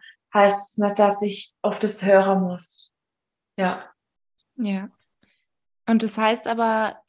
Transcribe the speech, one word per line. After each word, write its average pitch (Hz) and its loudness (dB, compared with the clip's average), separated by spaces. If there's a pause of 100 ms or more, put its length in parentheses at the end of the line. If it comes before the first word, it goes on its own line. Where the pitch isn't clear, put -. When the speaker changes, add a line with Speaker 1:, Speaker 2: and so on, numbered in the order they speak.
(340)
Speaker 1:
heißt 202 2
es - -14
nicht, 202 -2
dass 202 2
ich - -6
auf 208 -4
das 202 -4
hören 190 4
muss. 180 -10 (640)
Ja. 185 -4 (640)
Speaker 2:
Ja. 202 -6 (960)
Und 226 2
das 214 -6
heißt 220 0
aber, 226 -2